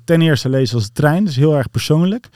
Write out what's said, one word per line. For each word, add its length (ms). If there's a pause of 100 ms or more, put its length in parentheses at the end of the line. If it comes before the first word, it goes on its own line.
ten 180
eerste 260
leest 260
als 100
een 80
trein. 300
Dat 100
is 60
heel 180
erg 140
persoonlijk. 640